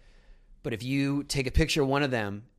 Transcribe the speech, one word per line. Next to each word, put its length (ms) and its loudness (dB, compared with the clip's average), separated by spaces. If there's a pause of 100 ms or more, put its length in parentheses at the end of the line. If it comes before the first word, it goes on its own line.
(640)
But 100 -4
if 80 -8
you 420 0
take 220 -4
a 60 -4
picture 300 2
of 60 4
one 160 2
of 80 0
them 320 -2 (160)